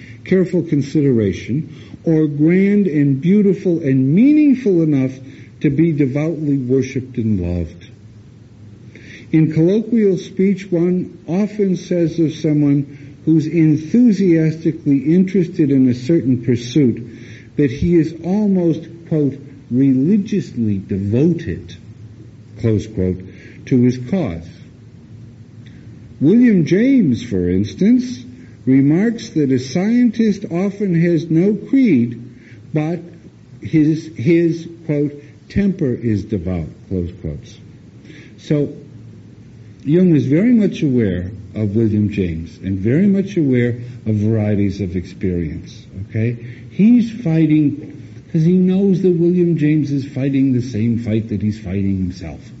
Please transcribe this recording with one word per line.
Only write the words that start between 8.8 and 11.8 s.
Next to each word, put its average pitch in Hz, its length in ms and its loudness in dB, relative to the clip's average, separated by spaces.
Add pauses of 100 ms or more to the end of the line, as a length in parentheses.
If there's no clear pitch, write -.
In 156 220 4
colloquial 196 680 2
speech, - 520 -2
one 175 460 -2 (100)
often 196 480 -2
says 170 440 -2